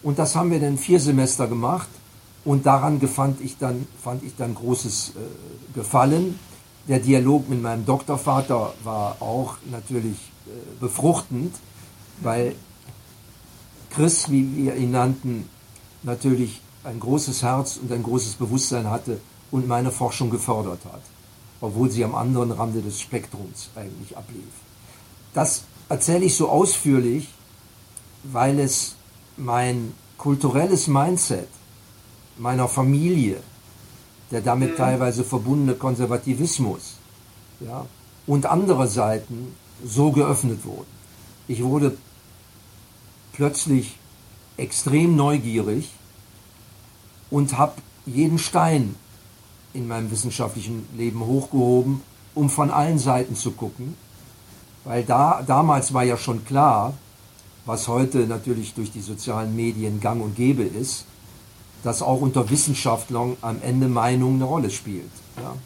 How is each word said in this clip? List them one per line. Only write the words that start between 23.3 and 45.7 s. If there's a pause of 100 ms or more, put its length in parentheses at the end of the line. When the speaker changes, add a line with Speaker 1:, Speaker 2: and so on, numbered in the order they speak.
Speaker 1:
eigentlich
ablief. (880)
Das (260)
erzähle
ich
so
ausführlich, (960)
weil
es (400)
mein (260)
kulturelles
Mindset (880)
meiner
Familie, (920)
der
damit
Speaker 2:
Mhm.
Speaker 1:
teilweise
verbundene
Konservativismus, (640)
ja, (420)
und
andere
Seiten (300)
so
geöffnet
wurden. (600)
Ich
wurde (1400)
plötzlich (600)
extrem
neugierig (1400)